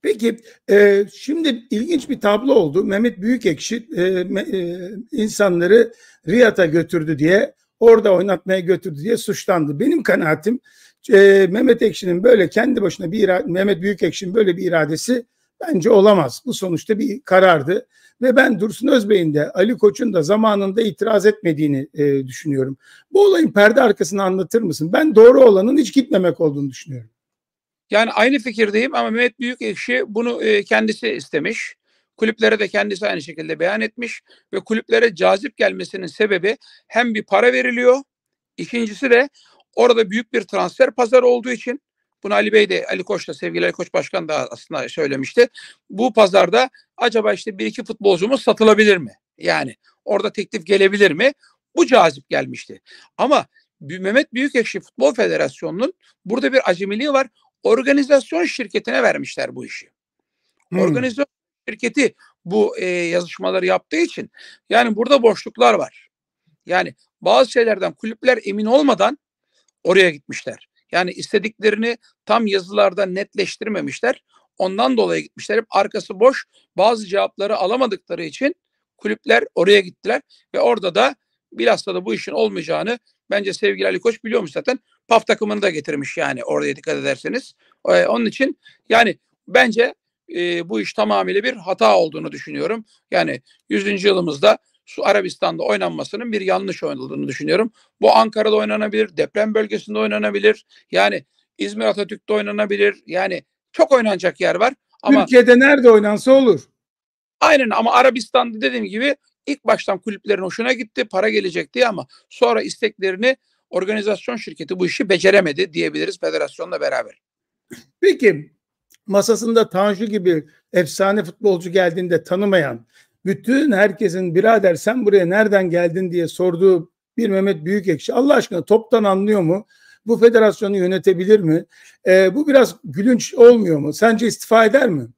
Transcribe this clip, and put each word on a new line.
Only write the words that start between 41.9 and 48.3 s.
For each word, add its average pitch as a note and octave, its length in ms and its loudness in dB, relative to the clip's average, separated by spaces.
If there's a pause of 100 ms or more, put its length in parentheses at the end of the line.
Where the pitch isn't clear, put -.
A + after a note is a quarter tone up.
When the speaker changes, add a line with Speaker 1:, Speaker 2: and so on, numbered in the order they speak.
Speaker 2:
bunu G3+ 100 -4
Ali G#3 180 0
Bey G#3 180 4
de, F3+ 180 -4
Ali F#3+ 160 -6
Koç F#3 240 -8
da, D#3+ 60 -12
sevgili E3+ 320 -6
Ali F3+ 60 -2
Koç - 220 -12
Başkan E3+ 340 -6
da C#3 240 -4
aslında B2 380 -10
söylemişti. C#3 580 0 (420)
Bu A3 240 -2
pazarda G3+ 560 4 (280)
acaba G#3+ 360 0
işte F#3+ 240 -10
bir G#3+ 80 -6
iki A3 180 -8
futbolcumuz G#3 580 -2